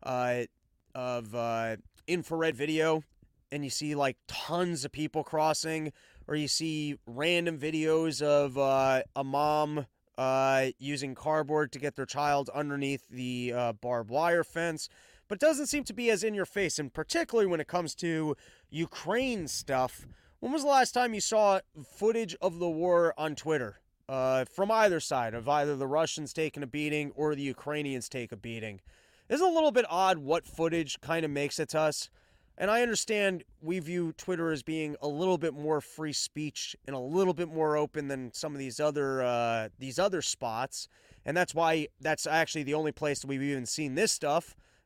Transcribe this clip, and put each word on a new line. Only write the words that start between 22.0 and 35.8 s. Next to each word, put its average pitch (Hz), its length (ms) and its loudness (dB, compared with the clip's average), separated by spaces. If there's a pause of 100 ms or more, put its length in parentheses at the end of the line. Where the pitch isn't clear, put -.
of 170 200 0
the 175 100 0
war 170 480 4
on 151 160 -2
Twitter? 135 460 -2 (280)
Uh, 131 360 2
from 196 260 -2
either 208 300 6
side, 120 340 -2
of 117 140 -6
either 147 260 2
the 135 140 -4
Russians 151 440 0
taking 156 300 -4
a 139 40 -8
beating 147 500 -2
or 151 180 0
the 139 80 -6
Ukrainians 139 640 -4
take 123 220 -8
a 117 60 -10
beating. 107 440 -10 (480)
It's 294 140 2
a 370 40 6
little 320 260 4
bit 233 180 6
odd 185 280 4
what 151 280 0
footage 165 540 -2
kinda 160 260 -2
makes 143 320 -2
it 156 120 -4
to 156 100 0
us. 156 280 0 (480)
And 190 140 0
I 233 120 4
understand 202 600 0 (180)
we 175 200 -2
view 165 320 -2
Twitter 165 400 -2
as 139 100 -4
being 156 400 -4
a 147 60 -2
little 170 300 2
bit 151 160 -2
more 151 260 0
free 156 320 -8